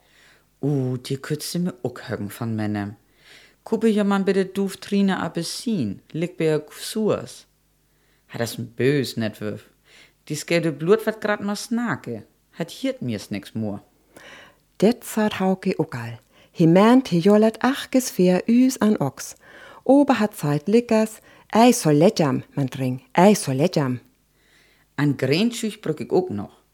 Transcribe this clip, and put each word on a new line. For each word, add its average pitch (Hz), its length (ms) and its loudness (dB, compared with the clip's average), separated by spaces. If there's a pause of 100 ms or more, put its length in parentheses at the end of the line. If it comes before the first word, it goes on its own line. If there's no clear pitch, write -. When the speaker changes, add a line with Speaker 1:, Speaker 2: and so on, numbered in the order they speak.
(600)
Speaker 1:
Uh, 131 360 -2
die 127 200 -6
kütze 151 440 -6
mir 175 140 -4 (100)
auch - 240 -10
högen 104 220 -6
von 113 260 -6
meinem. 104 400 -6 (680)
Kuppe 220 240 -2
jemand 202 400 2
bitte 190 200 0
duf 190 320 -6
Trine 196 420 0
Apelsin, 165 800 -6 (100)
leg 170 260 -6
bei 165 100 -2
ihr 156 200 0 (100)
Suas. - 680 -4 (800)
Hat - 140 -12
das 113 180 -6
ein 117 80 -8
bös 127 500 0
Netwürf. 107 540 -8 (580)
Die 156 60 -6
skell 170 280 -2
du 165 100 -2
Blut 170 340 0
wat 220 140 -6
grad 208 200 -4
mal 202 140 -6
snake. 202 680 -6 (260)
Hat - 220 -10
hiert 262 280 -6
mir's 113 300 -8
nix 101 240 -10
more. 104 260 -6 (1000)
Speaker 2:
Det 233 240 2
sagt 214 340 -2
Hauke 190 400 0
auch 151 140 -2
all. 117 260 -10 (320)
He 170 160 2
meint, 220 440 6
he 175 100 2
jollet 208 420 4
achges 262 480 0
fair 180 380 2
üs 254 320 4
an 214 160 2
Ochs. - 400 -6 (480)
Ober 277 340 4
hat 208 180 -2
Zeit 147 300 -2
Lickers, 220 540 2 (320)
ei 233 200 6
soll 156 220 2
lettjam, 147 480 4 (120)
man 139 120 -2
dring, 127 360 -6 (100)
ei 196 220 6
soll 139 200 -2
lettjam. 135 460 0 (960)
Speaker 1:
An 143 200 0
Grenschüch 208 640 -4
brück 156 200 -8
ich 117 100 -10
auch 120 180 0
noch. 101 280 -12 (180)